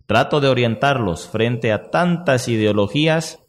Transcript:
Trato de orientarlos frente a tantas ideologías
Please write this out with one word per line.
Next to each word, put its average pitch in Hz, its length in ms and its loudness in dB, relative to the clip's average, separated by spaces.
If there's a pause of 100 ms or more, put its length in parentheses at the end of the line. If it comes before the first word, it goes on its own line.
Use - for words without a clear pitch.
Trato 139 320 2
de 139 100 2
orientarlos 120 800 0
frente 113 440 -2
a - 180 -4
tantas 160 580 0
ideologías 117 1000 0